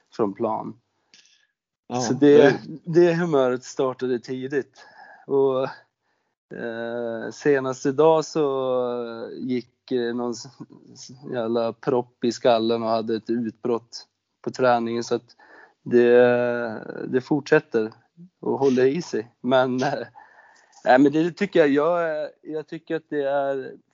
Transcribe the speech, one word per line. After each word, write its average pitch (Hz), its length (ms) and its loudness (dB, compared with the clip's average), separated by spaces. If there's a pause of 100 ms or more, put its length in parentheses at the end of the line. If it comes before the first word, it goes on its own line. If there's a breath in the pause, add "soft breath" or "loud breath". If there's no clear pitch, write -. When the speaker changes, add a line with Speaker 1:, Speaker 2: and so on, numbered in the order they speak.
(120)
Speaker 1:
från 104 220 -2
plan. 113 460 -6 (1080 soft breath)
Speaker 2:
Ja, 120 140 -4
Speaker 1:
Så 120 140 -2
det, 143 240 6
Speaker 2:
det - 220 2 (240)
Speaker 1:
det 175 300 4
humöret 135 500 0
startade 127 540 -4
tidigt. 131 680 -8 (400 loud breath)
Och, 135 360 0 (960 loud breath)
eh, 117 760 -8
senast 131 540 -2
idag 151 380 4
så 123 1080 -4
gick, 123 600 -8
eh, 120 220 -2
någon 120 160 -4
s-, 113 160 -12 (480)
s-, 127 380 -18
jävla 117 400 -2
propp - 520 -4
i 120 80 2
skallen 113 500 2
och 113 60 -2
hade 113 280 0
ett 107 140 -10
utbrott 117 760 -4 (360)
på 139 80 -8
träningen, 117 540 0
så 120 100 -2
att - 220 -10 (460 soft breath)
det, 120 1300 2
det 127 120 0
fortsätter 135 720 0 (480)
och 120 180 -2
håller 131 280 4
i 147 160 0
sig. 117 380 -8
Men, 127 420 0
eh, 135 240 -4 (800 soft breath)
nej, 123 140 6
men 139 140 6
det 160 200 0
tycker 185 280 0
jag, 151 80 6
jag, 151 640 0 (120)
jag 156 240 -10
tycker 165 300 -10
att 151 140 -12
det 147 120 -2
är, 139 520 -2 (200)